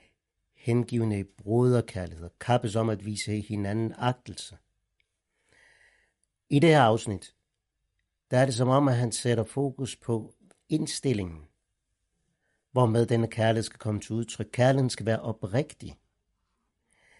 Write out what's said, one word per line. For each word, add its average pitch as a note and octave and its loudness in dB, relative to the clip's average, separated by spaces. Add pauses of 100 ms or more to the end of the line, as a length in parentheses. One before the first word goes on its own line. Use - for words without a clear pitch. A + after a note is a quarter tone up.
(540)
hengivende A2+ -2
i F#2+ -6
broderkærlighed G2+ -2
og - -20
kappes A#2+ 0
om A2+ 0
at G2 -4
vise G#2 -4
hinanden G#2+ -4
agtelse. - -6 (1900)
I C#3 4
det E3 8
her D3+ 8
afsnit, A2 2 (960)
der B2+ 2
er C3 6
det B2+ -2
som B2 0
om, C#3 4
at B2+ 4
han A#2+ 0
sætter A#2 0
fokus C3+ -6
på A2+ -6 (360)
indstillingen, G2+ -4 (1200)
hvormed A#2 4
denne A#2 0
kærlighed A2+ 0
skal - -12
komme G#2 -4
til - -14
udtryk. A2 -6
Kærligheden C3 2
skal - -8
være A2 -2
oprigtig. A2 -6 (1200)